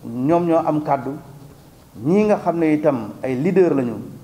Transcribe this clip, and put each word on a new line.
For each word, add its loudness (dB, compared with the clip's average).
ñoom 0
ñoo 2
am 0
kàddu, -2
ñii 4
nga 2
xam -2
ne 2
itam 0
ay -2
leader 2
lañu -2